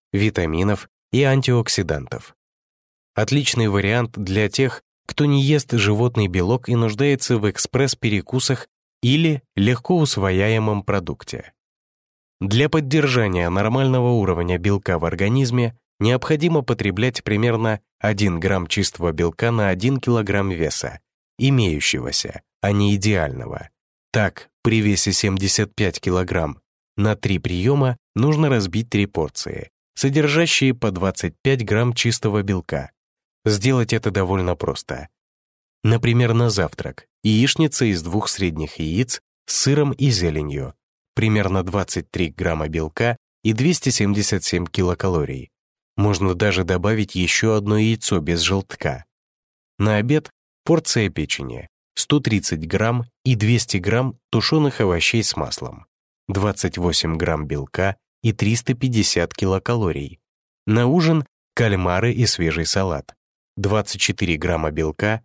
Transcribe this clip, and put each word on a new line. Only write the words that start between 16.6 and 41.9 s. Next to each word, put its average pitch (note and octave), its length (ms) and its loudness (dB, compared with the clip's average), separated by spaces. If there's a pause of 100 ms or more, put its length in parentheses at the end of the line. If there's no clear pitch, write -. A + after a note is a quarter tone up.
потреблять A2 640 -2
примерно A2 560 0 (180)
один G2+ 400 0
грамм F#2 280 0
чистого F2 460 -2
белка E2+ 380 0
на G#2+ 180 2
один A2 300 0
килограмм G2+ 520 0
веса, D2+ 500 -4 (380)
имеющегося, F#2 1040 0 (180)
а G2+ 100 2
не G2+ 240 2
идеального. E2+ 760 -2 (420)
Так, - 380 -2 (120)
при A2+ 180 2
весе G2+ 320 2
семьдесят G2 640 0
пять F#2+ 260 -2
килограмм F2+ 600 -2 (360)
на G#2 200 2
три F#2+ 220 -2
приёма B2 580 0 (180)
нужно D3 340 2
разбить G#2+ 420 -2
три G2+ 160 0
порции, - 640 -6 (240)
содержащие C#3+ 800 2
по A#2 160 -2
двадцать F#2 520 -4
пять C3 220 2
грамм A2+ 300 2
чистого G#2+ 480 0
белка. F#2+ 480 -4 (540)
Сделать A2 480 2
это A2 180 0
довольно F#2 460 0
просто. - 520 -6 (760)
Например, A#2 520 2
на A#2 160 2
завтрак - 560 -4 (160)
яичница B2+ 640 2
из F2+ 160 0
двух F2+ 260 -4
средних D#2 500 -4
яиц F2 420 -4 (260)
с - 80 -4
сыром C#3+ 380 2
и C3+ 180 2
зеленью, D2+ 640 -2 (400)
примерно G#2 480 2
двадцать F2+ 480 -4